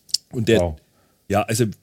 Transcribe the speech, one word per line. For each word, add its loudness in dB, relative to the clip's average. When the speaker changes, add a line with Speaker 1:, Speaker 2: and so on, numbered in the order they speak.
Speaker 1:
Und -2
der, 4
Speaker 2:
Wow. -2
Speaker 1:
ja, 0
also -2